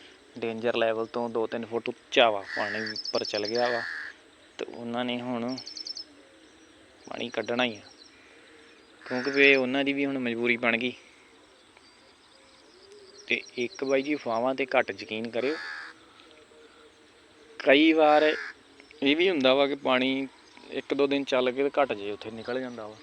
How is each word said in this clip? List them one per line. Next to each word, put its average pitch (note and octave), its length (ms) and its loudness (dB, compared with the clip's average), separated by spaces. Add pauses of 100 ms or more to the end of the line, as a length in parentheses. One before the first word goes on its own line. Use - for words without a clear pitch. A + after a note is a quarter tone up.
(380)
ਡੇਂਜਰ A#2 380 -2
ਲੈਵਲ A2+ 300 0
ਤੋਂ A#2+ 240 -4
ਦੋ A2+ 160 -2
ਤਿੰਨ A2+ 200 -6
ਫੁੱਟ A2+ 220 -6
ਉੱਚਾ A#2+ 420 4
ਵਾ, G2 140 -2 (120)
ਪਾਣੀ G#2+ 240 -4
ਉੱਪਰ A2 440 -6
ਚਲ G#2 220 -4
ਗਿਆ A#2+ 240 0
ਵਾ। A#2 120 -2 (760)
ਤੇ - 60 -6
ਉਹਨਾਂ A#2 400 -6
ਨੇ B2 160 -4
ਹੁਣ B2 360 -6 (1500)
ਪਾਣੀ - 220 -8
ਕੱਢਣਾ A#2+ 360 -2
ਹੀ A2+ 120 -4
ਆ, G#2 40 -18 (1300)
ਕਿਉਂਕਿ B2+ 240 -4
ਵੀ C#3 240 8
ਉਹਨਾਂ C3 300 2
ਦੀ C#3 80 0
ਵੀ C#3 140 -2
ਹੁਣ C#3 120 -4
ਮਜਬੂਰੀ A#2+ 380 0
ਬਣ A#2 200 2
ਗਈ। B2 160 -2 (2250)
ਤੇ A#2 140 -2 (160)
ਇੱਕ B2 280 -6
ਬਾਈ C3+ 180 0
ਜੀ, D3 120 -4
ਅਫਵਾਹਾਂ B2 400 -2
'ਤੇ C3+ 120 -4 (100)
ਘੱਟ A#2+ 140 2
ਯਕੀਨ A2 400 -8
ਕਰਿਓ। B2 260 -2 (2000)
ਕਈ D3+ 340 6
ਵਾਰ D3+ 300 6
ਇਹ - 960 -2
ਵੀ F3 140 2
ਹੁੰਦਾ C3 240 4
ਵਾ C#3 120 4
ਕਿ C#3 80 -2
ਪਾਣੀ C3+ 540 0 (420)
ਇੱਕ - 240 -6
ਦੋ C#3+ 120 2
ਦਿਨ C#3 180 0
ਚੱਲ B2+ 260 2
ਕੇ B2+ 120 -2
ਤੇ C#3 80 0 (100)
ਘੱਟ B2+ 120 2
ਜੇ, G2+ 180 -6
ਉੱਥੇ G#2 200 -10
ਨਿਕਲ A2+ 300 -6
ਜਾਂਦਾ A#2+ 260 -10
ਵਾ। G#2+ 160 -16